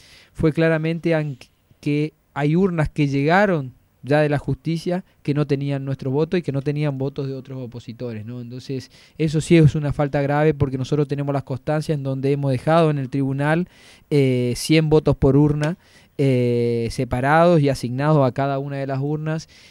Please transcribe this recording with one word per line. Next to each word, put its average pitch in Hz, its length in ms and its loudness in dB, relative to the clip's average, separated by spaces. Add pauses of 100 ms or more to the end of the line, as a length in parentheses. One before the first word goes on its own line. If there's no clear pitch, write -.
(340)
fue 160 200 0
claramente 165 640 0
an-, 151 220 -4 (420)
que 151 340 -2 (220)
hay 147 200 0
urnas 175 340 0
que 147 180 0
llegaron 151 680 0 (300)
ya 143 180 2
de 151 80 2
la 143 80 0
justicia 165 680 -4 (200)
que 143 100 -2
no 147 140 0
tenían 139 360 -2
nuestro 135 280 -6
voto 160 260 0
y 170 60 -2
que 143 80 -4
no 135 100 -4
tenían 147 380 -4
votos 139 280 -6
de 135 60 -8
otros 131 260 -12
opositores, 117 640 -12
¿no? 123 160 -12
Entonces, 123 520 -12 (260)
eso 156 240 0
sí 170 160 4
es 156 160 8
una 147 200 -4
falta 147 280 -2
grave 147 320 2
porque 139 240 -2
nosotros 143 300 -2
tenemos 143 260 -4
las 139 100 -4
constancias 151 540 -4
en 139 60 -8
donde 135 280 -2
hemos 143 200 0
dejado 156 400 2
en 147 80 -2
el 127 100 -6
tribunal, 143 580 -2 (440)
eh, 127 440 2
cien 156 340 2
votos 147 260 4
por 135 200 4
urna, 151 440 2 (400)
eh, 120 720 0
separados 147 680 2
y 139 80 2
asignados 135 580 0
a 123 40 0
cada 139 280 -4
una 139 180 -8
de 139 80 -6
las 135 140 -4
urnas 156 500 -6 (220)